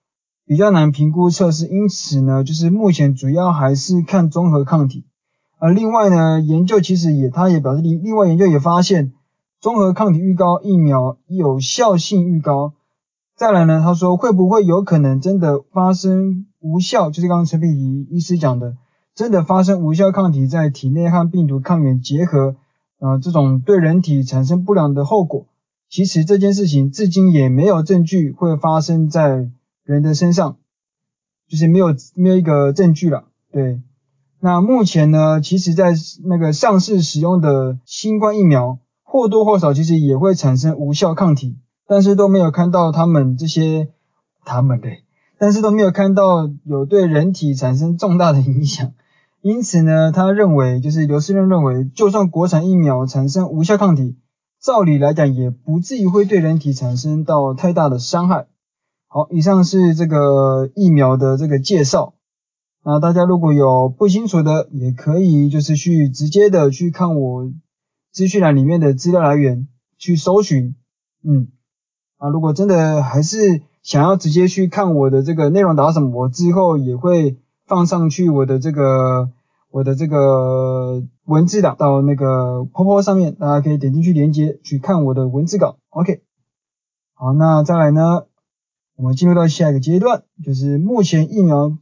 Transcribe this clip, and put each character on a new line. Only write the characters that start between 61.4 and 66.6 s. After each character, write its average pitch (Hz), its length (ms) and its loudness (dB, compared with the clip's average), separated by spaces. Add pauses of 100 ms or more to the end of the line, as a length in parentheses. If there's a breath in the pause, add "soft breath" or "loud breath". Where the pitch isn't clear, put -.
个 147 100 0
介 147 260 0
绍。 - 300 -2 (760)
那 151 120 0
大 170 140 0
家 180 120 2
如 180 140 2
果 160 120 0
有 131 380 2
不 202 180 0
清 214 200 0
楚 165 160 0
的， 156 280 -2
也 127 200 -6
可 151 280 -4
以 151 300 2
就 151 100 -2
是 151 160 -2
去 156 320 0
直 139 220 -6
接 202 220 2
的 156 180 2